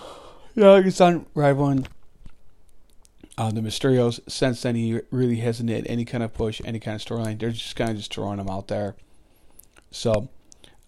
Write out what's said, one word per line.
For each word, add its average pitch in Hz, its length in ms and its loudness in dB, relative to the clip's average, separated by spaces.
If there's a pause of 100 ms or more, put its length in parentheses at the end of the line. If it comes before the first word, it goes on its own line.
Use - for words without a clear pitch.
(540)
Yeah, 196 240 10
it's 190 220 4
on 175 340 4
rivaling, 139 520 2 (1500)
uh, 113 140 -2
the 110 100 -4
Mysterios. 120 640 0
Since 131 360 -2
then, 123 120 -2
he 113 260 -2 (100)
really 123 260 0
hasn't 117 340 -2
had 110 160 -4
any 117 180 -4
kind 117 200 -6
of 107 100 -8
push, 110 300 -4
any 113 160 -8
kind 110 160 -8
of - 100 -12
storyline. 113 320 -6
They're 113 120 -4
just - 260 -10
kinda 113 180 -4
just 101 180 -12
throwing 101 280 -6
him 98 80 -6
out 98 200 -8
there. 104 280 -6 (960)
So, 107 400 -2 (580)